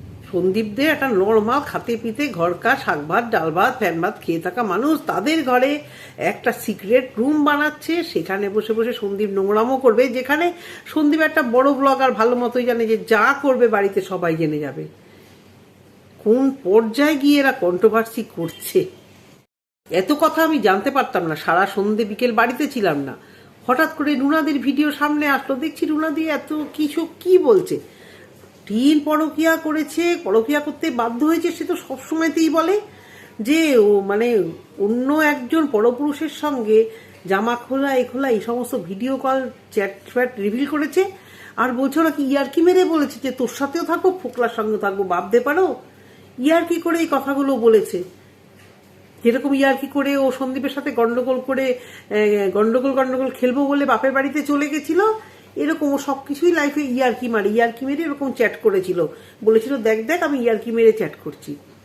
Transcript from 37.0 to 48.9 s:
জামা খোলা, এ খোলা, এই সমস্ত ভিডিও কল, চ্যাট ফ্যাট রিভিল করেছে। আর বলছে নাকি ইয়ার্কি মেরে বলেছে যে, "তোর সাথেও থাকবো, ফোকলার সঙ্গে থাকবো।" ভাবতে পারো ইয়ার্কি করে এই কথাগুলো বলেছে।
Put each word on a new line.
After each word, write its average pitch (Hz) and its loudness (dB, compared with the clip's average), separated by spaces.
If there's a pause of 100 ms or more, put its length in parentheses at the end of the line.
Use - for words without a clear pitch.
জামা 208 0
খোলা, 269 -2
এ 247 2
খোলা, 262 -4
এই 220 2
সমস্ত 240 -6
ভিডিও 202 -6
কল, 262 -2 (220)
চ্যাট 196 -4
ফ্যাট 247 -2
রিভিল 220 -2
করেছে। 311 0 (460)
আর 254 0
বলছে 269 0
নাকি 311 0
ইয়ার্কি 277 0
মেরে 359 6
বলেছে 311 -2
যে, 262 -4
"তোর 247 -4
সাথেও 277 -4
থাকবো, 349 0
ফোকলার 240 -4
সঙ্গে 214 -2
থাকবো।" 196 -2
ভাবতে 190 0
পারো 294 0 (640)
ইয়ার্কি 339 2
করে 339 0
এই 320 0
কথাগুলো 277 0
বলেছে। 214 2 (1200)